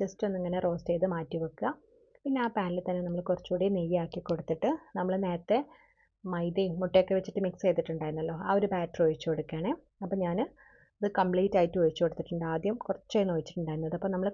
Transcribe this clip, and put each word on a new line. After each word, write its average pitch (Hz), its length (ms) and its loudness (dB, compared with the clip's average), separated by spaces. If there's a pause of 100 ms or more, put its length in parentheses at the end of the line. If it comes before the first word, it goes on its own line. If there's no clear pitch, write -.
just 190 280 -4
ഒന്നിങ്ങനെ 180 380 -2
റോസ്റ്റ് 170 260 -2
ചെയ്ത് 175 220 2
മാറ്റി 165 280 -4
വെക്കുക. 165 300 -4 (500)
പിന്നെ 269 220 0
ആ - 20 2 (100)
പാനിൽ 180 300 0
തന്നെ 180 200 0
നമ്മൾ 175 220 -2
കുറച്ചുകൂടി 180 380 0 (100)
നെയ്യാക്കി 170 520 0
കൊടുത്തിട്ട് 165 420 -2 (280)
നമ്മൾ 185 180 0
നേരത്തെ 190 420 0 (640)
മൈദയും 175 560 -2
മുട്ടയൊക്കെ 185 380 4
വെച്ചിട്ട് 190 280 -4
മിക്സ് 180 200 -4
ചെയ്തിട്ടുണ്ടായിരുന്നല്ലോ, 160 720 0 (100)
ആ 190 120 2
ഒരു 202 140 4
ബാറ്റർ 175 340 0
ഒഴിച്ച് 156 240 0
കൊടുക്കുകയാണേ. 160 420 -2 (320)
അപ്പോൾ 185 200 -2
ഞാൻ 175 140 0 (640)
ഇത് 202 80 0 (100)
കംപ്ലീറ്റ് 185 420 4
ആയിട്ട് 175 220 2
ഒഴിച്ച് 160 220 2
കൊടുത്തിട്ടുണ്ട്. 165 400 -2 (100)
ആദ്യം 202 220 0 (100)
കുറച്ചായിരുന്നു 190 500 0
ഒഴിച്ചിട്ടുണ്ടായിരുന്നത്. 160 600 -4
അപ്പോൾ 190 160 -2
നമ്മൾ 185 180 0